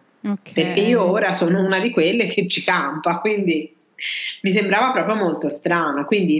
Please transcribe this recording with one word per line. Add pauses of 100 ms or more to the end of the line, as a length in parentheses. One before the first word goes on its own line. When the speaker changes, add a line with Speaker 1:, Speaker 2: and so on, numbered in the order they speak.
(240)
Speaker 1:
Ok.
Speaker 2:
perché
io
ora
sono
una
di
quelle
che
ci
campa,
quindi (720)
mi
sembrava
proprio
molto
strano.
Quindi